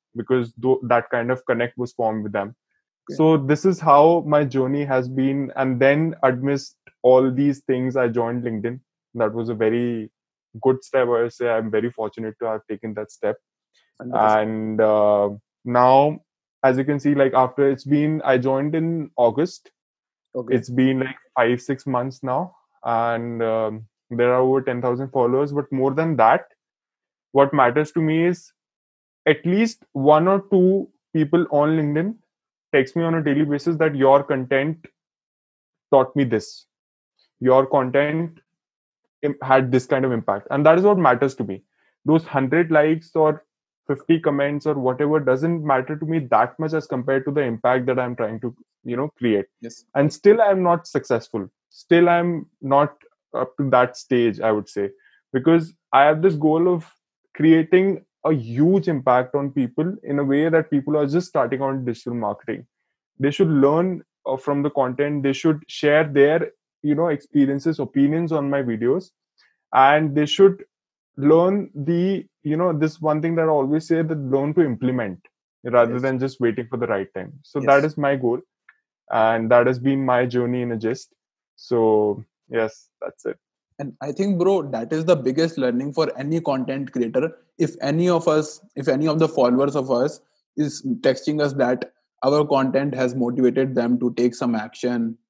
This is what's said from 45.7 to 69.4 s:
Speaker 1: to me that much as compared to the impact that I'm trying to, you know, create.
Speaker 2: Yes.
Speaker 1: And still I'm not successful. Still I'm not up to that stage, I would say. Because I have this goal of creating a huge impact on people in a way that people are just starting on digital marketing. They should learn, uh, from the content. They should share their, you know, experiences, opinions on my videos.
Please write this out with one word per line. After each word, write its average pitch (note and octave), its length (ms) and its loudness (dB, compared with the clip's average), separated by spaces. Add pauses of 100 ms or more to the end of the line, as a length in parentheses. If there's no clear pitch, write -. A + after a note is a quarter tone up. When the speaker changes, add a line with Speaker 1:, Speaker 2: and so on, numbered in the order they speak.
Speaker 1:
to D#3+ 100 -8
me D#3+ 140 -2 (100)
that A#2 280 0
much D#3 140 -4
as D#3 140 -4
compared C3+ 400 -2
to D3 40 -4
the C#3+ 120 -2
impact B2 440 0
that C3 120 -2
I'm B2 180 -4
trying A2 240 -6
to, A#2+ 160 -10 (280)
you A#2+ 120 -6
know, C#3+ 120 -4 (100)
create. G#2 280 0 (140)
Speaker 2:
Yes. - 240 -18 (100)
Speaker 1:
And D3+ 180 2
still G#3+ 280 4
I'm G3 220 4
not E3+ 240 0
successful. A2+ 640 -4 (200)
Still E3+ 400 2
I'm F3 380 0 (160)
not C#3 340 0 (380)
up - 240 -6
to C#3 120 -2
that B2 260 2
stage, A#2 440 0
I A2 120 0
would G#2 160 -4
say. G2+ 220 -6 (420)
Because E3 420 2 (180)
I C3+ 120 6
have D#3 180 2
this F#3 120 2
goal D#3+ 400 0
of D#3+ 160 -8 (440)
creating E3 680 4 (200)
a D#3 80 2
huge D3 560 2
impact B2+ 480 2
on C#3 140 -2
people D#3 520 -2
in C#3+ 160 -4
a C#3+ 60 0
way C#3+ 240 2
that D#3+ 220 0
people D3 260 -2
are D3 100 0
just E3+ 220 -2
starting C3 340 -2
on C3+ 220 -4
digital A#2+ 300 -8
marketing. A2 520 -8 (540)
They C#3 100 0
should E3+ 180 0
learn, D#3+ 540 2 (240)
uh, C3 100 -4
from C#3+ 260 -4
the C#3+ 80 -2
content. C#3 520 -2
They C#3 120 0
should D#3 340 -2
share D3+ 360 2
their, D3 460 2 (320)
you D3 120 0
know, E3 140 0
experiences, C#3+ 720 0
opinions D3+ 540 0
on C#3 180 -2
my C#3 120 0
videos. A#2+ 480 -2 (640)